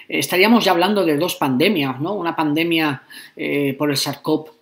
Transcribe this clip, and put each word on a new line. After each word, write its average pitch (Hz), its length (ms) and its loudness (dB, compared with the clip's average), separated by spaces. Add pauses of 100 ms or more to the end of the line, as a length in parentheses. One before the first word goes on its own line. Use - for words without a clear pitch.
eh, 151 120 -4
estaríamos 190 440 4
ya 190 80 4
hablando 185 320 2
de 151 140 2
dos 170 180 -2
pandemias, 139 640 0
¿no? 170 140 -4
Una 170 200 -4
pandemia, 160 680 0 (320)
eh, 143 420 -2
por 147 120 -2
el 139 80 -2
sars 139 220 -6
cov 156 320 -4 (100)